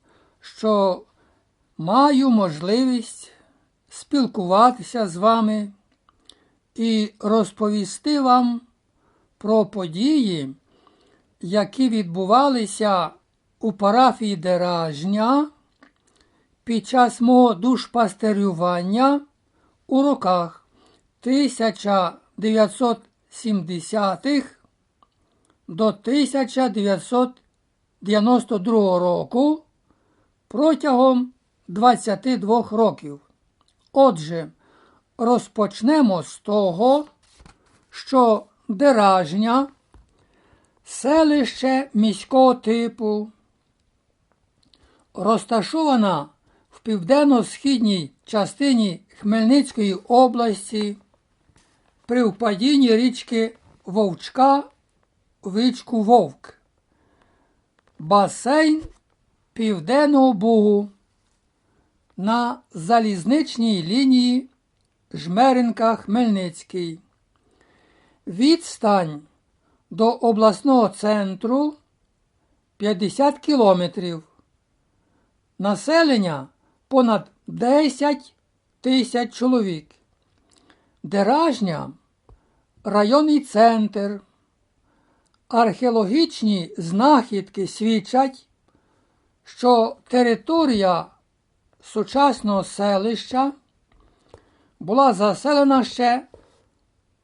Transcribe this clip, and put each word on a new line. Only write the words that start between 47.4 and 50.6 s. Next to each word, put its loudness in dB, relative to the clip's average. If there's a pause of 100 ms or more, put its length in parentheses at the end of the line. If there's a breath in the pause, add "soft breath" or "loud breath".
частині -2 (180)
Хмельницької 0
області 0 (1080)